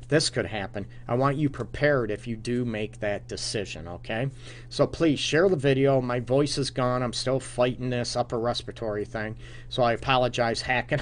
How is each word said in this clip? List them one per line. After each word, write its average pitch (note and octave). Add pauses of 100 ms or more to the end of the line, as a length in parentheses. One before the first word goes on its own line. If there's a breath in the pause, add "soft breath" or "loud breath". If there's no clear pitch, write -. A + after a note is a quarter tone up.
this D#3+
could G#2+
happen." G2+ (220 loud breath)
I A#2
want C3+
you D3
prepared B2
if G#2
you A2+
do A#2+
make G#2+
that G#2
decision, F#2
okay? A2+ (380 loud breath)
So -
please D#3+
share E3
the F#3
video. C3+
My B2+
voice C3+
is C#3
gone. B2
I'm A#2+
still B2+
fighting B2
this A#2+
upper A#2+
respiratory A2+
thing. A2 (320 loud breath)
So -
I A#2
apologize B2
<laughs> -
hacking B2+